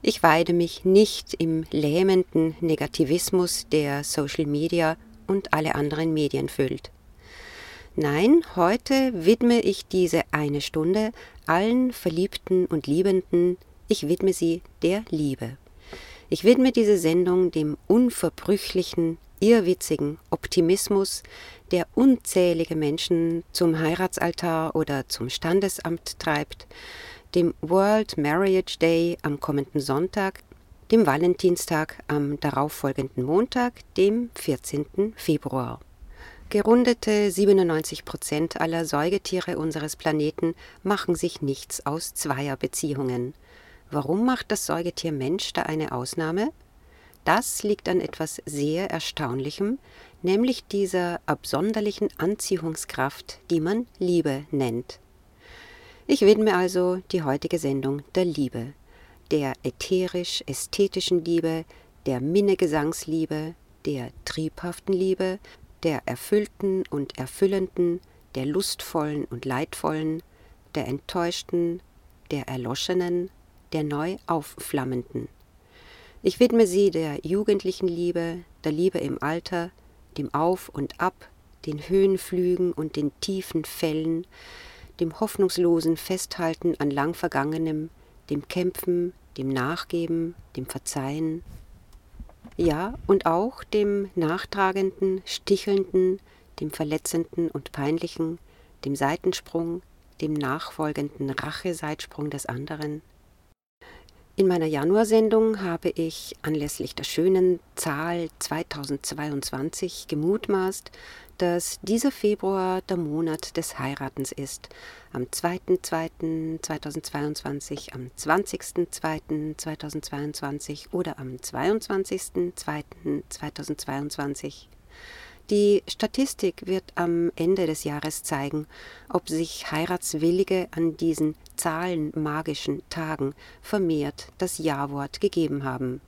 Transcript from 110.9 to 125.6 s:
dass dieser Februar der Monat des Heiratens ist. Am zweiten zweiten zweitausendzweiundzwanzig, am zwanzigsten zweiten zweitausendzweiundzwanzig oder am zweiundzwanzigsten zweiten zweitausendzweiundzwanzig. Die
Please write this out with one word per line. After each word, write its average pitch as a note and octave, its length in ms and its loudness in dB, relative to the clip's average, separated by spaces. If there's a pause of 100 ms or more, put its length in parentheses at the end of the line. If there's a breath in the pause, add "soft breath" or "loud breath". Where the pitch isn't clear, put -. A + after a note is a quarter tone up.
dass F3 420 0
dieser A#3 300 0
Februar F#3+ 720 0
der F#3 140 -2
Monat D#3+ 600 -2
des - 220 -6
Heiratens C3+ 520 -6
ist. - 380 -10 (420 loud breath)
Am B2 200 -6
zweiten F3+ 500 -2
zweiten D#3+ 800 -4
zweitausendzweiundzwanzig, D3 1300 -8
am B2+ 200 -12
zwanzigsten - 760 -2
zweiten D#3 640 -6
zweitausendzweiundzwanzig D3 1400 -8
oder E3+ 240 -2
am C3 240 -10
zweiundzwanzigsten F#3+ 1120 -2
zweiten D3+ 720 -6
zweitausendzweiundzwanzig. C#3+ 1400 -8 (800 loud breath)
Die G3+ 380 6